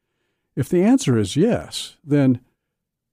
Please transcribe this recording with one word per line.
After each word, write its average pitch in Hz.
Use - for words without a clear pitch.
If -
the 175
answer 208
is 104
yes, 151
then 135